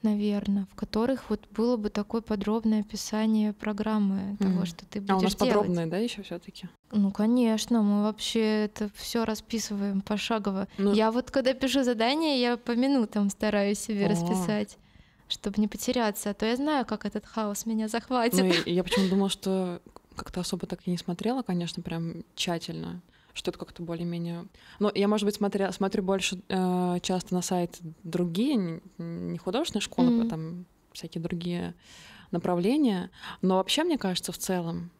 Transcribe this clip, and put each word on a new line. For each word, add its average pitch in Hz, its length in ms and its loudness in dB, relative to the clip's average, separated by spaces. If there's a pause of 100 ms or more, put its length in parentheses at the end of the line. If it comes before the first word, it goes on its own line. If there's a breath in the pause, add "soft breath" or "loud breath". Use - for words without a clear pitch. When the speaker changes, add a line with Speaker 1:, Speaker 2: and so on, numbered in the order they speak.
Speaker 1:
наверно, 208 680 0
в - 40 -20
которых 233 540 -2
вот 214 200 -4
было 240 260 2
бы 208 140 -2
такое 214 320 -4
подробное 214 600 0
описание 214 680 0
программы 208 880 -2
того, 185 240 2
Speaker 2:
Мгм. - 20 -4
Speaker 1:
что 170 200 -10
ты - 220 -8
Speaker 2:
А 190 100 4
у 185 40 2
нас 185 120 2
Speaker 1:
будешь - 20 -16
делать. - 0 -
Speaker 2:
подробное, 196 500 2
да, 170 120 -2
ещё 220 240 -4
всё-таки? - 480 -12 (220)
Speaker 1:
Ну, 202 200 2
конечно, 226 720 2
мы 208 200 4
вообще 214 640 0
это 208 300 -4
всё - 300 -2
расписываем 208 760 -2
пошагово. 202 680 -2 (120)
Speaker 2:
Ну 202 180 4
Speaker 1:
Я 220 160 4
вот 247 180 -2
когда 262 240 2
пишу 262 300 2
задание, 254 560 2
я 240 160 2
по 240 160 -4
минутам 233 580 2
стараюсь 208 480 0
себе 202 280 0
Speaker 2:
О. - 20 4
Speaker 1:
расписать, 185 680 0 (500 soft breath)
чтобы - 320 -4
не 214 80 4
потеряться, 214 600 0
а 202 40 -2
то 208 120 -2
я 233 100 2
знаю, 277 300 2
как 208 200 -4
этот 214 200 -6
хаос 208 400 -4
меня 220 220 0
захватит. 233 440 0
Speaker 2:
Ну, - 120 4
и, 175 160 4
и - 120 -2
я 180 120 2
почему-то 190 260 2
думала, 196 200 4
что 185 520 -2 (320)
как-то - 260 -10
особо 180 260 -4
так - 200 -8
и 185 40 -2
не 180 80 2
смотрела, 220 440 -2
конечно, 175 400 -4
прям 165 420 -6 (100)
тщательно, 170 680 -6 (300 soft breath)
что - 180 -6
это - 80 -8
как-то - 240 -12
более-менее. 170 640 -6 (320 loud breath)
Но 208 160 2
я, 202 140 4
может 214 180 2
быть, 208 80 0
смотря-, 196 380 0
смотрю 190 300 0
больше, 190 460 0
э, 180 540 2
часто 185 320 -2
на 180 80 2
сайты 175 380 -2 (240)
другие, 180 500 0 (440)
н-, 170 340 -6
не 175 60 -4
художественные 214 440 -2
школы, 247 300 4
Speaker 1:
Мгм. 233 80 4
Speaker 2:
а 233 40 2
там 170 420 -6 (260)
всякие 165 300 -10
другие 175 520 -4 (580 loud breath)
направления. 180 800 2 (320 loud breath)
Но 185 140 4
вообще, 190 280 2
мне 330 140 2
кажется, 180 340 -2
в - 60 -8
целом 170 600 -4